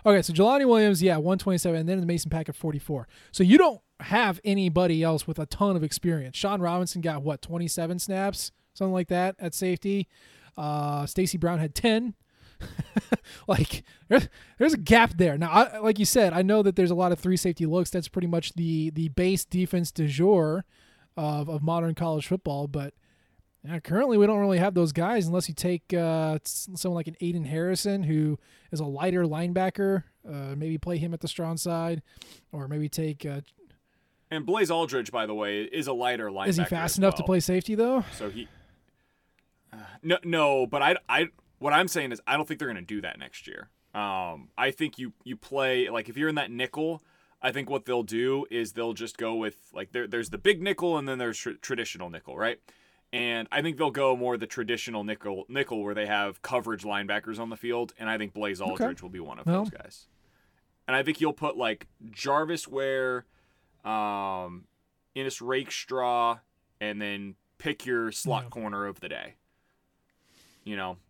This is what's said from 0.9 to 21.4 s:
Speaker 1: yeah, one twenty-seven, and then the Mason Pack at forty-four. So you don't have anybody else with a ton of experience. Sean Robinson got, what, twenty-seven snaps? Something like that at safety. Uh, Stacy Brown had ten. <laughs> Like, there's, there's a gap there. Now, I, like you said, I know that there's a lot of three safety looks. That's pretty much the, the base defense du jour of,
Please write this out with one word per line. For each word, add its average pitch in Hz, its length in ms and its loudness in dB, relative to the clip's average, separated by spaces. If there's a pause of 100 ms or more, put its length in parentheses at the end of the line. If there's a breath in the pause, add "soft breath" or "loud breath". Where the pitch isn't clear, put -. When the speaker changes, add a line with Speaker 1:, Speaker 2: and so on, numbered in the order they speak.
Speaker 1:
yeah, 180 160 6
one 180 200 2
twenty-seven, 175 420 0
and 160 80 -2
then 190 120 0
the 175 60 0
Mason 170 240 0
Pack 160 180 -2
at 147 80 -10
forty-four. 147 500 -4 (260 soft breath)
So - 120 2
you 190 120 12
don't 311 240 6 (200)
have 202 440 2
anybody 180 580 4
else 160 240 2
with 160 120 -4
a 151 80 -4
ton 202 300 0
of 160 80 0
experience. 151 520 -2
Sean 202 240 0
Robinson 175 420 -2
got, 156 200 -2
what, 147 180 -2
twenty-seven 170 600 -4
snaps? 196 500 -4 (240)
Something 190 200 0
like 180 140 0
that 180 300 0
at 170 160 -6
safety. 190 540 -2 (480 soft breath)
Uh, 147 500 -2
Stacy 190 320 0
Brown 170 220 2
had 156 140 -2
ten. 226 400 2 (460 loud breath)
<laughs> - 40 -10 (840 loud breath)
Like, - 380 2 (240 soft breath)
there's, - 200 6 (300 loud breath)
there's 311 160 6
a 254 40 0
gap 226 380 6
there. 165 220 4
Now, 165 120 0
I, 214 280 6
like 214 200 4
you 208 60 2
said, 196 280 6
I 175 100 2
know 208 200 6
that 196 140 4
there's 180 140 6
a 180 60 2
lot 180 160 4
of 165 60 2
three 185 180 2
safety 170 280 0
looks. 165 260 2
That's 175 180 -4
pretty 180 200 -2
much 170 260 0
the, 165 360 0
the 160 180 -2
base 180 360 2
defense 180 480 0
du 160 160 0
jour 165 560 4 (520 soft breath)
of, 147 320 -2